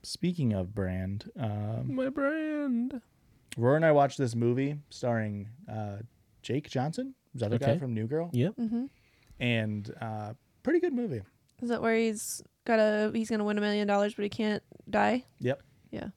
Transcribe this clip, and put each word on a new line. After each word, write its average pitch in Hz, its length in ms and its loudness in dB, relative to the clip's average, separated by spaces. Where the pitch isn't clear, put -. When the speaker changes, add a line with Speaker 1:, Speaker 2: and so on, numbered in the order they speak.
Speaker 1:
speaking 170 500 -2
of 95 220 -2
brand, 95 640 -4
um, 113 560 -4
Speaker 2:
My 262 160 -2
brand. 285 880 -2
Speaker 1:
Rory 123 200 4
and 160 100 4
I 156 60 8
watched 143 260 6
this 120 160 0
movie 123 420 2
starring, 107 580 -2
uh, 104 280 -6
Jake 131 260 -4
Johnson, 165 460 -4
the 117 120 -2
other 113 120 0
guy 131 120 2
Speaker 2:
Okay. 143 80 2
Speaker 1:
from 127 160 -4
New 110 120 -2
Girl. 160 280 -2
Speaker 2:
Yep. 156 220 2
Speaker 3:
Mm-hmm. 233 280 -2
Speaker 1:
And, 110 600 0
uh, 110 340 -8
pretty 330 180 2
good 359 120 0
movie. 202 300 -4
Speaker 3:
Is 240 80 -4
that 226 120 0
where 226 140 4
he's 226 460 0
got 226 140 4
a, 214 360 4
he's 220 160 0
gonna 214 140 2
win 208 140 2
a - 20 2
million 208 280 2
dollars, 202 260 2
but 202 80 -4
he 208 60 0
can't 214 340 -2
die? 214 360 4
Speaker 1:
Yep. - 220 -2
Speaker 3:
Yeah. - 260 -8